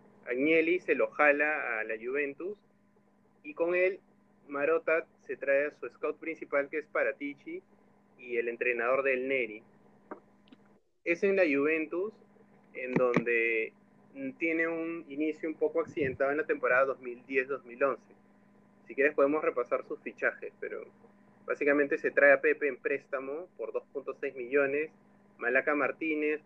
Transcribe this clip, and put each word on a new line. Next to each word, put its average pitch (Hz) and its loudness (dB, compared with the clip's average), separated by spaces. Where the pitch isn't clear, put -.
Agnelli 160 2
se - -2
lo 135 2
jala 147 2
a 110 -4
la 110 -4
Juventus 139 -6
y 147 -14
con 175 0
él 185 2
Marotta 160 0
se 135 -8
trae 139 2
a 147 -6
su - -12
scout 151 -6
principal, 147 -4
que 156 -4
es 147 -10
Paratici, 143 -4
y 123 -6
el 117 0
entrenador 120 0
del 131 0
Neri. 117 -2
Es 170 -2
en 196 4
la 190 4
Juventus 160 0
en 127 -8
donde 117 2
tiene 165 0
un 165 -6
inicio 156 -4
un 156 -6
poco 156 0
accidentado 139 -2
en 147 0
la 156 -2
temporada 131 2
dos 127 -4
mil 123 -12
diez, 131 0
dos 131 -6
mil 120 -4
once. 131 -2
Si 113 -12
quieres 143 4
podemos 147 2
repasar 127 -2
sus - -10
fichajes, - -4
pero 107 -8
básicamente 143 2
se 139 -2
trae 139 8
a 135 4
Pepe 147 0
en 127 -4
préstamo 139 -6
por 110 -8
dos 123 -4
punto 135 -8
seis - -6
millones, 139 0
Malaca 131 2
Martínez 151 -2